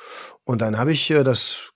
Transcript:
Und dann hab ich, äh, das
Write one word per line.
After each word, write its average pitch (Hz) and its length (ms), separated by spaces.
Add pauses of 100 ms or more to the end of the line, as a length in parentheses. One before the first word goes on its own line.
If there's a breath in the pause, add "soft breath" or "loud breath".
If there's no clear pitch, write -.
(440 loud breath)
Und 120 180
dann 110 160
hab 123 100
ich, 156 220
äh, 147 140
das - 520